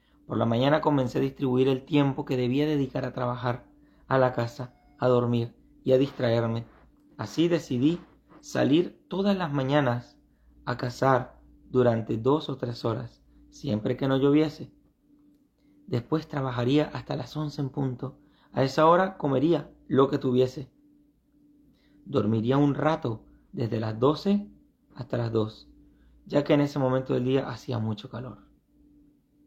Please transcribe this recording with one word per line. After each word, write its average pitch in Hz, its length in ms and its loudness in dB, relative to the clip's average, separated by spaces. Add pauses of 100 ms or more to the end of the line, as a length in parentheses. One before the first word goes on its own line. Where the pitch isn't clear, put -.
(300)
Por 113 80 -4
la 113 80 2
mañana 131 340 2
comencé 135 380 0
a 131 40 2
distribuir 131 460 0
el 135 180 0
tiempo 143 380 2
que 135 140 -2
debía 127 300 0
dedicar 139 360 -2
a 127 100 -8
trabajar, 123 520 -4 (440)
a 131 80 2
la 127 160 4
casa 120 400 -6 (240)
a 127 100 0
dormir 120 480 2 (280)
y 131 100 2
a 131 40 6
distraerme. 117 680 0 (520)
Así 151 300 -2
decidí 160 540 0 (400)
salir 143 680 0
todas 196 300 0
las 170 140 -4
mañanas 135 640 0 (480)
a 123 120 -4
cazar 127 640 0 (300)
durante 117 480 2
dos 139 320 0
o 131 80 -8
tres 120 280 -8
horas, 117 380 -6 (260)
siempre 120 480 -4
que 139 100 -2
no 135 100 2
lloviese. 143 540 0 (1160)
Después 156 400 -4
trabajaría 131 680 0
hasta 135 220 -8
las 123 200 -10
once 151 260 -6
en 135 80 -4
punto. 131 500 -6 (320)
A 127 120 0
esa 147 240 2
hora 185 300 4
comería 143 540 0 (160)
lo 135 220 4
que 143 80 -2
tuviese. 127 540 0 (1300)
Dormiría 110 520 0
un 143 180 4
rato, 139 500 -2 (260)
desde 113 280 -4
las 110 200 -6
doce 196 500 2 (460)
hasta 123 220 -8
las 117 140 -2
dos, 110 380 -4 (560)
ya 143 180 0
que 160 100 2
en 143 80 6
ese 143 180 -2
momento 131 340 0
del 123 120 0
día 135 240 0
hacía 120 300 -6
mucho 110 300 -6
calor. 117 380 -14 (1000)